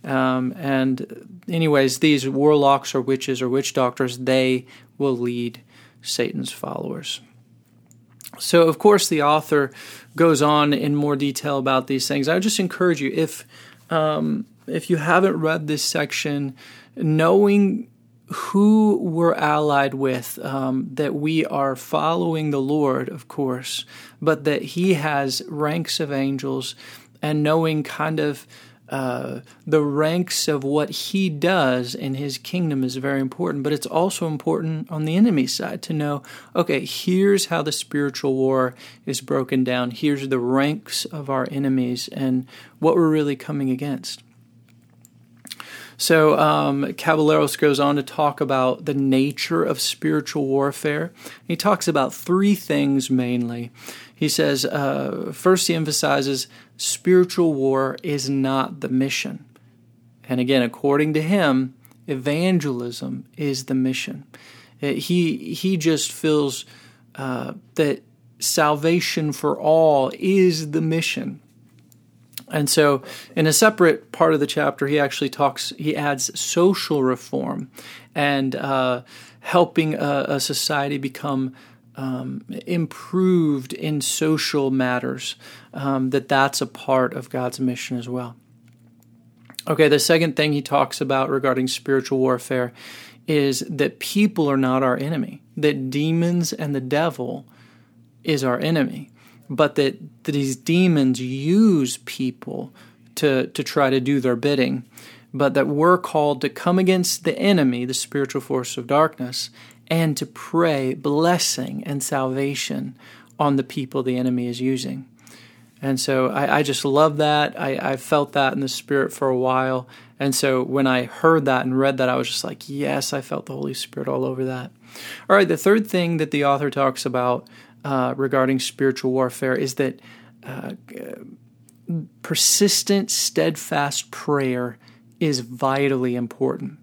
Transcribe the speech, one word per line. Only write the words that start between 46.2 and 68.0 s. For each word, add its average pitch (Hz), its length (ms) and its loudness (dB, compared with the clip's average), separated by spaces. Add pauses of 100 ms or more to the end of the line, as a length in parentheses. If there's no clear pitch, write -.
um, 147 540 0
Caballeros 156 640 2
goes 143 200 4
on 143 200 2
to 139 60 -2
talk 147 360 -2
about 131 460 0
the 151 80 -2
nature 139 720 0
of - 160 -2
spiritual 151 640 -2
warfare. 143 640 -2 (340)
He 170 120 -4
talks 190 320 0
about 139 240 0
three 196 420 2
things 139 540 0
mainly. 120 600 -2 (460)
He 151 140 -2
says, 143 340 0
uh, 139 720 -4
first 185 340 2
he 170 80 0
emphasizes 139 720 0 (300)
spiritual 180 760 2
war 135 480 0
is 143 280 -4
not 135 500 -2
the 139 80 -6
mission. 131 560 -2 (840)
And 127 100 0
again, 127 220 2
according 143 540 2
to 156 60 2
him, 147 520 2 (340)
evangelism 135 1160 -2 (100)
is 135 300 -4
the 135 100 -4
mission. 131 500 -4 (560)
Uh, 139 120 -2
he, 160 600 -2
he 190 220 -2
just 156 380 0
feels, 151 500 0 (520)
uh, 127 400 -8 (200)
that 147 280 0 (360)